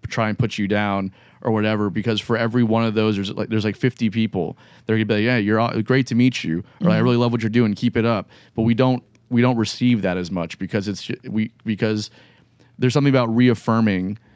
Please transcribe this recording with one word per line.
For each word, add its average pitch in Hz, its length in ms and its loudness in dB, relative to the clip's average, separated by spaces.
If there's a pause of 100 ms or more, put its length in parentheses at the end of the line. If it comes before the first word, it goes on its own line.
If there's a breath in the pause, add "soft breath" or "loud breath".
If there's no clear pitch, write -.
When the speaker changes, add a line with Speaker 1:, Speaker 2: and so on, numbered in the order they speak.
Speaker 1:
try 110 180 -2
and 107 120 -4
put - 180 -2
you 101 100 -2
down 98 440 -2 (300 soft breath)
or 117 100 -2
whatever, 107 400 0
because 107 280 -2
for - 160 -4
every 117 280 0
one 113 200 2
of 110 120 -2
those, 110 200 2
there's, 98 160 -4
like, - 180 -6
there's, 107 160 0
like, 104 100 -2
fifty 117 340 -2
people. 95 480 -4 (280 loud breath)
They're 110 100 0
gonna 110 100 2
be 107 100 0
like, 104 80 0
"Yeah, 123 140 2
you're 107 220 2
aw-, 113 220 -2
great 127 260 0
to 113 80 -4
meet 123 280 2
you," 82 200 -4 (180 soft breath)
or, - 80 2
"I 110 60 4
Speaker 2:
Mm-hmm. 110 80 2
Speaker 1:
really 123 140 2
love 120 140 2
what 117 120 -2
you're 110 80 0
doing, 110 240 2
keep 117 200 -2
it 113 100 0
up." 113 240 -2 (260 loud breath)
But 113 80 -2
we 113 100 2
don't, 127 300 0 (260)
we 120 140 2
don't 123 140 2
receive 117 440 0
that 92 160 0
as 87 140 -6
much 85 260 -6
because 95 300 -4
it's 98 160 -6
ju-, - 120 -8 (140)
we, 107 220 -4 (120)
because 107 460 -2 (680 soft breath)
there's 123 140 2
something 143 200 4
about 117 220 2
reaffirming 113 840 2 (180 soft breath)